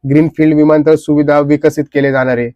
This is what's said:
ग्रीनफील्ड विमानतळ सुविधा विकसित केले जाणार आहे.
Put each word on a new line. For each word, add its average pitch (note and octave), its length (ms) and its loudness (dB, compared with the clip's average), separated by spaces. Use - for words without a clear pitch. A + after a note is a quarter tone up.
ग्रीनफील्ड D#3 520 0
विमानतळ D3+ 400 2
सुविधा D3 440 0
विकसित D3 440 -2
केले C#3 180 0
जाणार B2+ 260 -2
आहे. A#2+ 180 -6